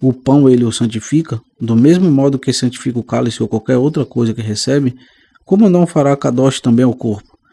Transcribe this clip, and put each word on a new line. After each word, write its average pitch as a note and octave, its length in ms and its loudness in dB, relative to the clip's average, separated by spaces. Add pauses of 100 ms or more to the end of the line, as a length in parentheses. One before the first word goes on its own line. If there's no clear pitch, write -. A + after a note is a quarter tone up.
o C3 100 2
pão C3+ 380 2
ele A#2+ 160 4
o A2+ 60 -2
santifica, A#2 680 -4 (200)
do A#2 160 -2
mesmo E3 360 4
modo C#3 280 0
que - 120 -6
santifica B2 480 -4
o A2 40 -4
cálice A#2+ 380 -4
ou A2+ 60 -4
qualquer A#2+ 300 -2
outra D3 280 0
coisa A2+ 280 -2
que A2+ 80 -10
recebe, B2+ 540 -2 (500)
como G3 240 4
não F3 160 4
fará C#3 320 0
Kadosh C3+ 420 0
também B2 240 2
ao A#2+ 100 2
corpo? G#2 440 -8 (160)